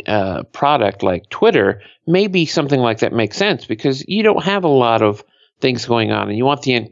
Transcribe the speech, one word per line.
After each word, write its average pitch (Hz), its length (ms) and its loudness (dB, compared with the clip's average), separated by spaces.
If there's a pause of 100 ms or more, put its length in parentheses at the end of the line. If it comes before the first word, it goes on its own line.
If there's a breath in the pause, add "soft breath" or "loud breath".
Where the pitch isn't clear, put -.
uh, 98 440 -2
product 135 520 0
like 90 260 -2
Twitter, 110 520 2 (260 soft breath)
maybe 180 400 2
something 143 320 0
like 117 200 0
that - 140 -2
makes 110 240 -2
sense 196 280 -2
because 135 420 -4
you 190 160 -2
don't 208 200 2
have 196 200 -2
a 175 60 2
lot 120 340 4
of 104 200 0 (380)
things 123 240 -2
going 113 260 0
on 104 180 -2
and 104 80 -4
you 120 60 -2
want 139 200 0
the 135 100 0
in-, 117 180 -2